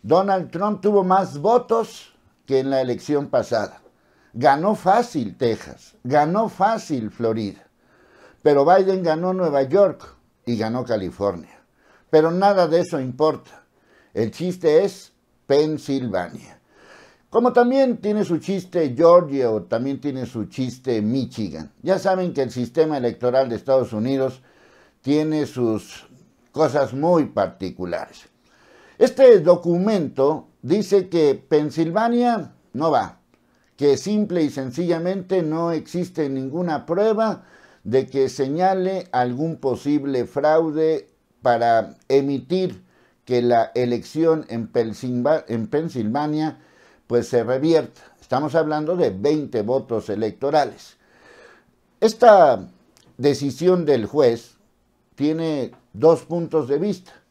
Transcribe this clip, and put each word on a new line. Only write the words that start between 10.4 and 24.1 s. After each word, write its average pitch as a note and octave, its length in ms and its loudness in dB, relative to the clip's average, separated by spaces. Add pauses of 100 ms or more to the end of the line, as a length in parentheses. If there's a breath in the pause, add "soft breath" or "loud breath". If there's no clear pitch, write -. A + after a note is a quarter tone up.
y A#2 100 -2
ganó A2+ 280 -4
California. G2 800 -6 (460 soft breath)
Pero D#3 200 4
nada F#3 380 2
de E3 120 2
eso E3+ 200 -4
importa. C3 640 -4 (500 soft breath)
El G#2+ 160 -2
chiste E3+ 540 0
es - 280 -8 (360)
Pensilvania. C3+ 1120 -2 (680 soft breath)
Como A#3+ 240 0
también B3 460 2
tiene G#3 260 -2
su D#3+ 140 -2
chiste F3 580 -4
Georgia D3+ 540 4
o G#2+ 120 -2
también B2 380 -4
tiene C3 260 -6
su A2+ 180 -8
chiste B2 580 -4
Michigan. G#2+ 680 -6 (100)
Ya F#3 160 0
saben F#3 340 -2
que C#3 100 -2
el A#2+ 100 -4
sistema C#3+ 460 -2
electoral B2 500 -2
de A#2 80 -6
Estados B2+ 360 0
Unidos C3 500 -4 (600 soft breath)